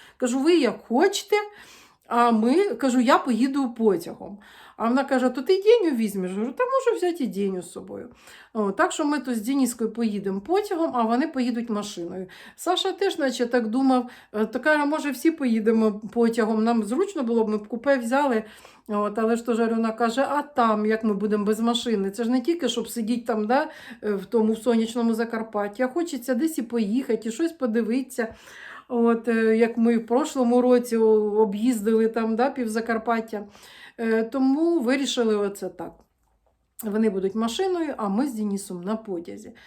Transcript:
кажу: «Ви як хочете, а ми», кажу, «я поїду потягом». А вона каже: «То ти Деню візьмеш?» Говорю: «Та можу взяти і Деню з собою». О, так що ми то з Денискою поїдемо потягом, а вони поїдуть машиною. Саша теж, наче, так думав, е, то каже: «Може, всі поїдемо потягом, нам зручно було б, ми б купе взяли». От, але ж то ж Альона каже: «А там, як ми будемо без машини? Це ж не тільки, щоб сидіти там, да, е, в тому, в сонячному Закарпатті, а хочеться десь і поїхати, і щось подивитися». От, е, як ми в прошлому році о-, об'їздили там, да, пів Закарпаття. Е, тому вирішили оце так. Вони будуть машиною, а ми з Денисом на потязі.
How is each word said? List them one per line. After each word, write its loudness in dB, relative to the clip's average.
кажу: 0
«Ви 4
як 2
хочете, 2
а 4
ми», 4
кажу, 2
«я 4
поїду 0
потягом». -2
А 0
вона 2
каже: 2
«То -6
ти 2
Деню 4
візьмеш?» -2
Говорю: -4
«Та 0
можу 0
взяти -2
і -4
Деню -4
з -16
собою». -14
О, -2
так 0
що -4
ми 0
то -6
з -6
Денискою -2
поїдемо -4
потягом, -2
а 0
вони 0
поїдуть -4
машиною. -6
Саша -2
теж, -2
наче, -2
так 0
думав, 2
е, 0
то -6
каже: 2
«Може, -2
всі -8
поїдемо 0
потягом, 2
нам 2
зручно -2
було 2
б, -2
ми -2
б -8
купе 0
взяли». 0
От, -2
але 2
ж -4
то 0
ж 2
Альона 0
каже: 0
«А 0
там, 0
як 0
ми 2
будемо -2
без 0
машини? 0
Це -4
ж -2
не 2
тільки, -2
щоб -4
сидіти -4
там, -2
да, 2
е, -2
в -6
тому, 2
в -4
сонячному 0
Закарпатті, -4
а 0
хочеться -4
десь 0
і -4
поїхати, -2
і -6
щось -2
подивитися». -2
От, 2
е, 4
як 2
ми 4
в -2
прошлому 2
році 4
о-, 4
об'їздили 2
там, 0
да, 2
пів -4
Закарпаття. -4
Е, 0
тому 2
вирішили 0
оце -4
так. -12
Вони 2
будуть -2
машиною, -2
а -2
ми 0
з -6
Денисом -6
на -4
потязі. -10